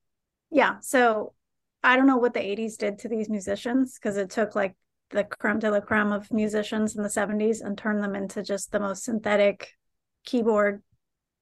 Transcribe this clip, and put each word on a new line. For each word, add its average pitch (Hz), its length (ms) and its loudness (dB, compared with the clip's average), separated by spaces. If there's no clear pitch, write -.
yeah, 202 300 4
so 233 540 2
I 254 140 6
don't 269 100 6
know 269 120 6
what 233 160 2
the 220 100 -2
eighties 208 320 -6
did 208 240 -4
to 220 80 -10
these 214 220 -4
musicians, 214 680 -2
'cause 202 180 -4
it 190 140 -4
took, 214 240 -2
like, 196 200 -2
the 202 140 -2
creme 214 360 -2
de 220 100 0
la 202 100 2
creme 208 320 0
of 208 200 -6
musicians 214 640 -2
in 208 60 -4
the 202 80 -4
seventies 214 500 0
and 202 180 -8
turned 208 240 -2
them 202 120 -4
into 196 280 -6
just 196 300 -6
the 208 80 0
most 196 240 -6
synthetic 208 680 0
keyboard, 208 580 2